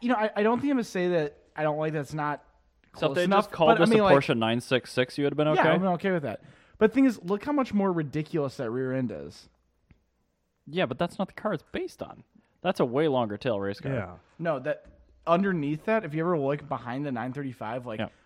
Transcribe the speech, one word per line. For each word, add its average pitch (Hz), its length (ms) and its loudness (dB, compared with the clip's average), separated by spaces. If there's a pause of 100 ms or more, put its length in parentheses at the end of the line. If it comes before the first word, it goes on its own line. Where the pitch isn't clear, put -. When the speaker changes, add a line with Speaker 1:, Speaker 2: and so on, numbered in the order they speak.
Speaker 1:
you 240 80 0
know, 247 60 2
I, 214 200 0
I 208 60 0
don't 233 180 2
think 277 120 0
I'm 269 60 2
gonna 233 60 0
say 180 260 -2
that 156 280 0 (180)
I 156 60 -4
don't 151 160 0
like 156 160 -2
that 156 60 -4
it's 143 160 -8
not 147 280 -4 (540)
Speaker 2:
So - 80 0
if 147 40 4
Speaker 1:
close 139 80 -4
Speaker 2:
they 175 80 4
Speaker 1:
enough, 196 200 4
Speaker 2:
just - 60 -18
called 160 180 4
Speaker 1:
but, 226 80 8
I - 40 4
Speaker 2:
this 170 100 6
Speaker 1:
mean, 226 80 8
Speaker 2:
a 208 40 6
Speaker 1:
like, 185 140 8
Speaker 2:
Porsche 139 180 2
nine 113 260 0
six - 300 0
six, - 260 0
you 143 80 0
would 139 80 0
have 139 40 -10
been 151 80 2
Speaker 1:
Yeah, 156 160 2
Speaker 2:
okay? 160 80 4
Speaker 1:
I've 160 100 4
been 190 140 0
okay 190 180 -2
with 170 120 0
that. 117 180 -8 (380)
But 220 120 6
the - 40 -6
thing 269 100 6
is, 240 180 2
look 202 220 -4
how 294 60 -4
much 285 200 -2
more 196 200 2
ridiculous 151 680 -4
that 117 140 -4
rear 127 220 -4
end 127 200 -2
is. 73 360 -14 (1160)
Speaker 2:
Yeah, 156 220 -2
but 127 100 -6
that's 175 220 -4
not 190 80 -4
the - 80 -18
car 214 180 -4
it's 151 180 -6
based - 300 -8
on. - 220 -16 (400)
That's 185 160 -2
a 170 60 2
way 135 240 0
longer 117 280 0
tail 110 220 -2
race 98 200 -6
car. 135 140 -6
Speaker 3:
Yeah. 95 180 -6 (280)
Speaker 1:
No, 160 200 -2
that 143 260 -8 (420)
underneath 165 580 0
that, 220 180 0
if 151 120 -8
you 160 60 -2
ever 170 180 0
look 143 280 -2
behind 127 380 -6
the 143 60 -6
nine 123 200 -6
thirty-five, 123 540 -8
like, 113 140 -8
Speaker 2:
Yeah. 104 80 -4 (180)